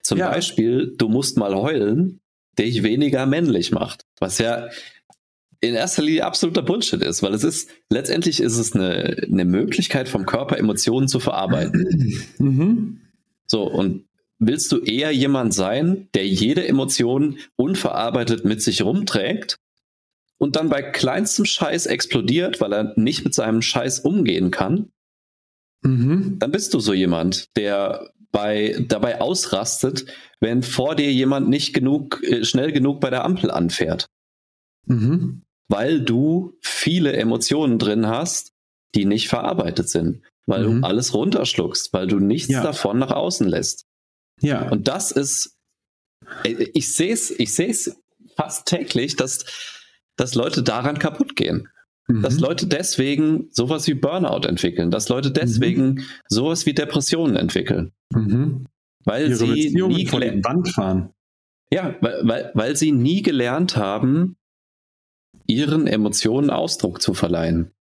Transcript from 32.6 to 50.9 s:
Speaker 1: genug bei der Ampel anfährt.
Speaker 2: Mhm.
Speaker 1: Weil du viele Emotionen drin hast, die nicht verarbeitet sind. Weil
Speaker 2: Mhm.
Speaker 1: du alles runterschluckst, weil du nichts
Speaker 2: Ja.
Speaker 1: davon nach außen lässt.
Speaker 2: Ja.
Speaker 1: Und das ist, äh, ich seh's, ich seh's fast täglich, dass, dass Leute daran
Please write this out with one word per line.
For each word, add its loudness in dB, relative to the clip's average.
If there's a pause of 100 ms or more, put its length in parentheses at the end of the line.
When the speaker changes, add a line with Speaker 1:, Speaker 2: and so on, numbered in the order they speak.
Speaker 1:
genug 2
bei 0
der -2
Ampel 0
anfährt. 0 (800)
Speaker 2:
Mhm. 0 (260)
Speaker 1:
Weil 0
du 0
viele 0
Emotionen 0
drin 2
hast, -4 (420)
die 4
nicht 2
verarbeitet -2
sind. 0 (240)
Weil 0
Speaker 2:
Mhm. 2
Speaker 1:
du 0
alles 0
runterschluckst, 0
weil 0
du 2
nichts 2
Speaker 2:
Ja. 2
Speaker 1:
davon 0
nach 0
außen 0
lässt. -2 (560)
Speaker 2:
Ja. 0
Speaker 1:
Und 0
das -4
ist, -2 (880)
äh, 0
ich 0
seh's, 0
ich -2
seh's -2 (400)
fast -4
täglich, -2
dass, -4 (720)
dass -2
Leute 0
daran 0